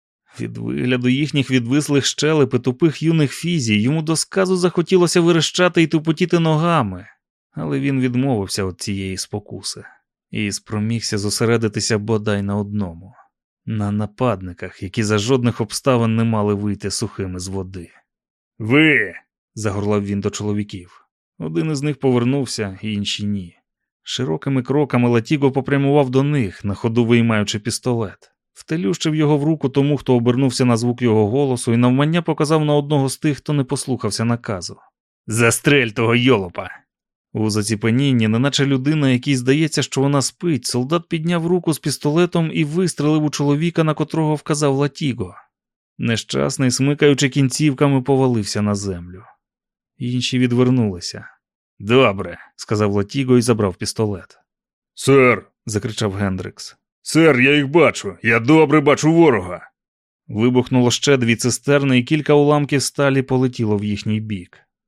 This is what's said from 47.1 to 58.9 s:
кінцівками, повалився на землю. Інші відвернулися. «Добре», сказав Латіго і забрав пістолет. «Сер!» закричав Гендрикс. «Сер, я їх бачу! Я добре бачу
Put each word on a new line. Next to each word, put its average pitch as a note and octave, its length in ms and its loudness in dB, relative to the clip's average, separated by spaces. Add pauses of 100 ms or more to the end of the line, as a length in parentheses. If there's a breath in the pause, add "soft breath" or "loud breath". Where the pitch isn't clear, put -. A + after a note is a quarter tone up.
кінцівками, C#3 720 2
повалився B2+ 600 0
на G#2 140 0
землю. F#2 480 -10 (720)
Інші B2 420 -2
відвернулися. A#2+ 880 0 (520)
«Добре», G2+ 580 2 (180)
сказав G#2 360 -2
Латіго B2 460 2
і A#2+ 40 4
забрав G#2+ 340 0
пістолет. G#2 640 -6 (560)
«Сер!» B2+ 580 4 (140)
закричав G#2+ 480 -4
Гендрикс. F#2+ 640 -6 (300)
«Сер, D3+ 320 4
я C#3 160 4
їх C#3+ 120 2
бачу! B2+ 560 2
Я A2+ 160 4
добре D3+ 420 6
бачу D3 320 4